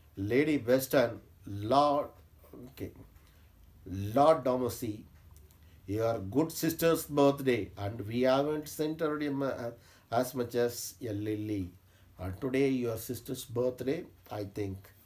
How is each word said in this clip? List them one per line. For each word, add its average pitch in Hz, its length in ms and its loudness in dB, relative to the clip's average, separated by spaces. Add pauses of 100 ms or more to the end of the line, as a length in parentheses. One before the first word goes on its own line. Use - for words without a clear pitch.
(180)
Lady 131 400 2
Weston, 123 640 2 (240)
Lord, 135 600 2 (600)
okay, - 240 -10 (920)
Lord 117 580 4
Domesey, 120 560 -2 (880)
your 113 320 0
good 123 320 0
sister's 165 540 2
birthday, 135 720 4
and 104 280 -6
we 117 160 -2
haven't 143 460 2
sent 156 320 -4
her 151 180 0
a 147 140 -2
ma-, 135 400 -4 (400)
as 127 240 0
much 123 200 -2
as 120 460 -2
a 110 120 -6
lily. 104 580 -4 (480)
And 92 220 -8
today 135 260 2
your 120 300 0
sister's 123 480 -8
birthday, 123 580 -2 (260)
I 107 140 -6
think, 98 340 -6 (280)